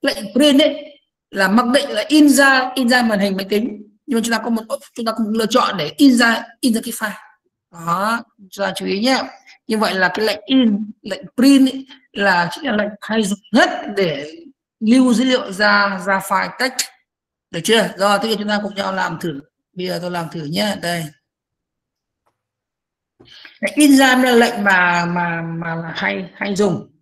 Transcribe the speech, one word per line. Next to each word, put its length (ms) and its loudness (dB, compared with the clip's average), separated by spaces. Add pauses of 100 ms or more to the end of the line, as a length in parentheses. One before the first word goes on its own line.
Lệnh 160 -2 (160)
print 280 4
ấy 380 -2 (320)
là 160 -2
mặc 260 4
định 160 0
là 180 -4
in 220 6
ra, 460 4
in 140 0
ra 120 4
màn 180 0
hình 180 0
máy 120 -6
tính, 380 -4 (180)
nhưng 140 -2
mà 60 -4
chúng 60 -4
ta 120 -2
có 60 -6
một, 140 -2 (300)
chúng 120 -8
ta 60 -2
có 120 -4
một 100 -4
lựa 120 0
chọn 320 0
để 200 -6
in 200 6
ra, 260 2 (160)
in 140 0
ra 100 -2
cái 100 -10
file. 240 -8 (540)
Đó, 520 -2 (260)
chúng 160 -6
ta 100 -4
chú 100 -8
ý 140 -2
nhé. 240 0 (440)
Như 100 -2
vậy 160 0
là 200 0
cái 120 -2
lệnh 200 -2
in, 460 2 (100)
lệnh 200 -10 (160)
print 360 6
ấy, 140 -12 (240)
là 400 0
chính 140 -12
là 60 -2
lệnh 180 -2 (120)
hay 220 -2
dùng 160 -4 (120)
nhất 180 4 (260)
để 360 -4 (480)
lưu 340 4
dữ 100 2
liệu 280 -2
ra, 540 0
ra 140 0
file 300 -4 (100)
text. 260 -4 (680)
Được 120 -8
chưa? 340 2
Rồi, 240 2
thế 80 -4
thì 100 -2
chúng 80 -6
ta 160 -2
cùng 120 -10
nhau 180 -4
làm 260 -6
thử. 200 -8 (340)
Bây 140 -8
giờ 140 -6
tôi 100 -8
làm 180 -6
thử 160 -10
nhé. 360 -4
Đây. 240 -6 (2500)
Lệnh 160 -6
in 220 6
ra 180 6
là 160 2
lệnh 320 2
mà, 420 2
mà, 360 -4
mà 340 -8
là 200 -10
hay, 400 -6
hay 200 -6
dùng. 360 -2 (100)